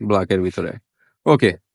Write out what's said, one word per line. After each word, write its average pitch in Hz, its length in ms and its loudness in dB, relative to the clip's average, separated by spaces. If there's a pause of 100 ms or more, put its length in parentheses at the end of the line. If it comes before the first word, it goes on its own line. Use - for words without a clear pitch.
ব্ল্যাকের 98 380 0
ভিতরে। 90 320 -4 (540)
ওকে, 135 240 4 (240)